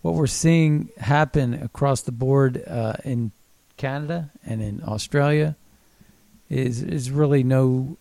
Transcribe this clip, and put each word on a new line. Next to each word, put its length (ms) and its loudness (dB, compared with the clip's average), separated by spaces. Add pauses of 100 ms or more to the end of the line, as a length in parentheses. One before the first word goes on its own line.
What 140 0
we're 120 2
seeing 680 2
happen 560 2
across 480 -2
the 100 -8
board, 560 2
uh, 280 -4 (100)
in 260 -4 (440)
Canada 540 -6 (160)
and 160 -6
in 240 -6
Australia 720 0 (960)
is, 340 -2
is 280 -6
really 340 4
no 560 2